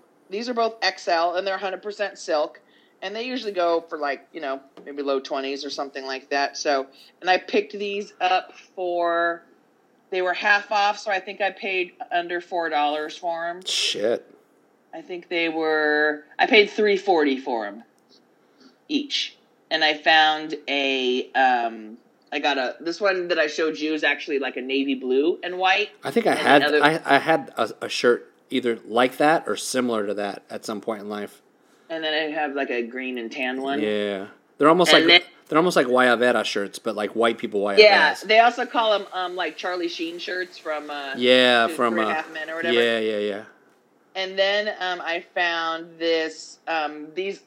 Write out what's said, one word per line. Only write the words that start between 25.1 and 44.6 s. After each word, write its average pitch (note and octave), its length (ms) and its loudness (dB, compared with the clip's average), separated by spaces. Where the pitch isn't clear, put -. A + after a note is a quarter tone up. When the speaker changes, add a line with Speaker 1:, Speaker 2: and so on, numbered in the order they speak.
Speaker 1:
and F3+ 160 -8
white. G3 300 2
Speaker 2:
I B2+ 60 -6
think A3 160 0
I F3+ 60 4
Speaker 1:
And B2 80 0
Speaker 2:
had, C3+ 240 6
Speaker 1:
another D3 200 2
Speaker 2:
I, D#3+ 220 4
I C#3 140 6
had D3 360 0
a, A2+ 140 -2
a G#2+ 40 -10
shirt - 420 0
either A#2+ 360 -2
like A#2+ 320 2
that D#3 300 2
or G#2+ 80 -2
similar A#2 520 -2
to G#2 80 -4
that G2+ 340 -6
at - 160 -12
some A2 160 -8
point G#2+ 200 -8
in G#2 80 -12
life. G#2 320 -10
Speaker 1:
And D#3+ 140 -8
then D#3 100 -4
I D#3 180 -2
have, D3+ 240 -4
like, C3+ 160 -4
a B2 100 -2
green B2+ 380 -8
and A2+ 120 -10
tan C3 300 -6
one. C#3 180 -4
Speaker 2:
Yeah. G#2 480 -2
They're C#3+ 120 4
almost E3+ 220 6
Speaker 1:
And D#3 160 8
Speaker 2:
like, E3+ 140 8
Speaker 1:
then - 80 -20
Speaker 2:
they're D#3 100 0
almost E3+ 180 4
like D#3 100 6
Guayabera B2 580 4
shirts, G2+ 360 -4
but, A2 160 -4
like, G#2 200 -2
white A2+ 220 2
people G#2 240 -4
Guayaberas. G2+ 180 2
Speaker 1:
Yeah, F3+ 360 8
they A3 140 6
also B3 260 4
call A3+ 280 0
'em, G3 200 0
um, F3+ 220 -6
like, E3+ 200 -4
Charlie F3+ 320 -4
Sheen E3+ 300 -8
shirts F3+ 400 -8
from, D3+ 320 -8
uh, C#3+ 260 -8
Speaker 2:
Yeah, B2 520 6
Speaker 1:
Two, A2+ 80 -6
Speaker 2:
from, A#2 180 2
Speaker 1:
Three A2 80 2
and G#2+ 80 0
a G#2+ 40 0
Speaker 2:
uh, - 20 -2
Speaker 1:
Half D#3 180 -6
Men D#3 160 -8
or D#3+ 60 -8
whatever. E3 260 -2
Speaker 2:
yeah, A#2 180 2
yeah, A2 180 -2
yeah. G#2 260 -4
Speaker 1:
And F#3+ 220 -6
then, G3+ 320 0